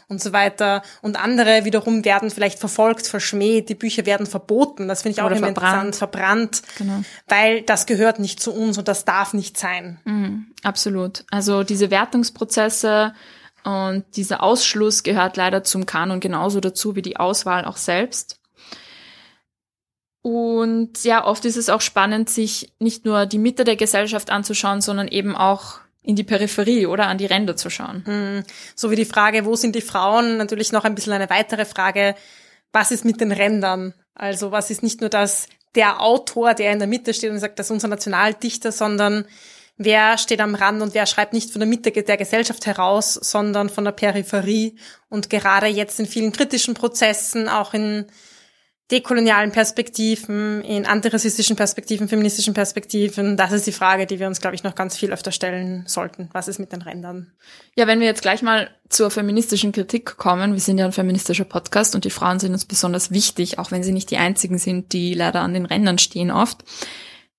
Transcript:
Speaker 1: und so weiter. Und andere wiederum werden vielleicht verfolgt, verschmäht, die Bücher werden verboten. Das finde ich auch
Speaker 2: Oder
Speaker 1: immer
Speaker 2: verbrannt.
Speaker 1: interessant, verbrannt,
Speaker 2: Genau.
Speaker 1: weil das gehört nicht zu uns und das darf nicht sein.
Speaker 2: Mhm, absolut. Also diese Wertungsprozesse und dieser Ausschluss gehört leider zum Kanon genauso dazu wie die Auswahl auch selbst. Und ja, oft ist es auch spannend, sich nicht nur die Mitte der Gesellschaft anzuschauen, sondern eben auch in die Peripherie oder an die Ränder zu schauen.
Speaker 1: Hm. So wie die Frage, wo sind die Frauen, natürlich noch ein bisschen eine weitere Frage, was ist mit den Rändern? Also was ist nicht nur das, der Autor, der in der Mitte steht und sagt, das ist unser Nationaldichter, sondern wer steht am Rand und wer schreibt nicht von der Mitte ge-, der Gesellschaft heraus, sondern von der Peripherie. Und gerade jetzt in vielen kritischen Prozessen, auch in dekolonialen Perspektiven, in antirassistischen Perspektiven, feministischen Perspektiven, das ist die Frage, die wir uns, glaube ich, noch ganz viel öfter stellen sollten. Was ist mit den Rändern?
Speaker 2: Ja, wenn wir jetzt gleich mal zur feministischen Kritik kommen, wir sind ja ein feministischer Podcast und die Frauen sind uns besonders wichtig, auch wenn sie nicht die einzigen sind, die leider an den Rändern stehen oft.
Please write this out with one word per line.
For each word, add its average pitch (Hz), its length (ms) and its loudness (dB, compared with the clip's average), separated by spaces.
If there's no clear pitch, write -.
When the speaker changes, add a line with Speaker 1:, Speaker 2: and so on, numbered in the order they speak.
Speaker 1:
und 196 120 -8
so 202 120 -6
weiter. 202 500 2
Und 214 140 -4
andere 220 480 4
wiederum 220 400 0
werden 202 260 4
vielleicht 202 280 -2
verfolgt, 220 480 2
verschmäht, 214 600 0
die 202 80 -6
Bücher 220 300 -4
werden 202 200 0
verboten. 214 640 0
Das 190 140 -4
finde 214 120 -2
ich 208 80 -2
auch 208 40 2
Speaker 2:
Oder 190 100 2
Speaker 1:
immer 208 120 0
Speaker 2:
verbrannt. 190 380 2
Speaker 1:
interessant, 202 100 -4
verbrannt, 208 640 0
Speaker 2:
Genau. 196 240 -4
Speaker 1:
weil 220 340 4
das 214 240 0
gehört 220 340 2
nicht 196 200 -6
zu 226 120 -4
uns 220 260 -2
und 196 100 -4
das 196 160 -2
darf 190 280 0
nicht 202 240 -4
sein. 180 480 -6
Speaker 2:
Mhm, 208 480 -4
absolut. 190 640 -2
Also 202 320 2
diese 196 300 0
Wertungsprozesse 220 1200 2
und 190 420 -2
dieser 196 260 -2
Ausschluss 214 600 2
gehört 185 320 2
leider 190 280 0
zum 190 220 -2
Kanon 180 340 -2
genauso 185 380 -2
dazu 190 360 -2
wie 190 80 -4
die 185 140 -6
Auswahl 180 480 0
auch 165 120 -8
selbst. - 640 -4
Und 233 800 0
ja, 226 200 4
oft 220 200 0
ist 233 120 0
es 233 120 -2
auch 214 120 2
spannend, 214 500 0
sich - 480 -2
nicht 226 260 -2
nur 208 220 2
die 208 120 -2
Mitte 247 260 2
der 226 120 4
Gesellschaft 214 540 0
anzuschauen, 202 500 0
sondern 202 280 -2
eben 196 280 -2
auch 196 420 0
in 208 140 0
die 214 80 0
Peripherie 208 640 2
oder 196 200 2
an 190 120 -2
die 196 80 -2
Ränder 185 300 0
zu - 140 -8
schauen. - 360 -10
Speaker 1:
Hm. 202 380 -4
So 226 160 -2
wie 214 60 2
die 220 80 2
Frage, 214 400 2
wo 226 120 0
sind 226 180 0
die 226 60 -2
Frauen, 226 560 2
natürlich 214 360 -2
noch 214 120 0
ein 214 100 2
bisschen 208 180 -6
eine 196 180 -2
weitere 214 340 0
Frage, 202 500 0
was 214 180 4
ist 240 140 -2
mit 226 160 2
den 214 120 2
Rändern? 190 640 0
Also 202 380 -6
was 208 180 -2
ist 208 120 -6
nicht 226 180 -2
nur 220 100 -2
das, 202 380 0
der 208 260 2
Autor, 233 540 2
der 208 180 0
in 208 60 0
der 202 100 -2
Mitte 233 260 -2
steht 220 160 -4
und 214 80 -4
sagt, 208 200 -6
das 202 80 -8
ist 220 60 -4
unser 214 160 -2
Nationaldichter, 208 840 -2
sondern 208 560 0
wer 214 420 4
steht 220 220 0
am 214 140 2
Rand 202 280 2
und 208 120 -4
wer 214 120 2
schreibt 208 260 0
nicht 226 180 -2
von 208 100 -6
der 214 80 2
Mitte 233 240 0
ge-, 214 100 0
der 208 140 2
Gesellschaft 208 500 -2
heraus, 196 480 0
sondern 208 540 -2
von 208 160 -4
der 202 80 -2
Peripherie. 202 840 -2
Und 208 220 -6
gerade 196 360 2
jetzt 208 340 -2
in 214 60 -2
vielen 220 260 -2
kritischen 262 420 0
Prozessen, 220 720 0
auch 214 260 -2
in 214 320 -2
dekolonialen 220 580 4
Perspektiven, 214 1120 -2
in 202 240 -4
antirassistischen 220 720 0
Perspektiven, 208 500 -2
feministischen 208 480 0
Perspektiven, 202 840 -2
das 190 140 2
ist 202 160 0
die 202 60 -2
Frage, 190 340 2
die 185 140 -6
wir 190 80 -4
uns, 190 120 -6
glaube 180 140 -2
ich, 175 80 -10
noch 196 140 -6
ganz 185 200 -4
viel 196 160 -2
öfter 180 200 -6
stellen 185 560 -6
sollten. 175 440 -8
Was 185 140 -6
ist 196 140 -10
mit 190 100 -10
den 180 120 -12
Rändern? 175 500 -14
Speaker 2:
Ja, 226 140 4
wenn 226 100 4
wir 233 80 4
jetzt 220 160 0
gleich 190 200 0
mal 220 280 2
zur 208 220 2
feministischen 208 600 0
Kritik 208 440 -4
kommen, 190 360 2
wir 196 80 0
sind 190 180 2
ja 190 60 4
ein 185 80 0
feministischer 185 520 0
Podcast - 520 0
und 190 80 -2
die 190 60 -2
Frauen 180 280 0
sind 190 140 -2
uns 190 120 -4
besonders 180 460 -2
wichtig, 180 480 0
auch 175 140 -6
wenn 180 100 -2
sie 190 100 0
nicht 190 200 -2
die - 60 0
einzigen 180 400 0
sind, 185 340 -2
die 175 220 0
leider 170 260 0
an 175 120 0
den 175 140 -2
Rändern 185 320 2
stehen 175 320 0
oft. - 320 0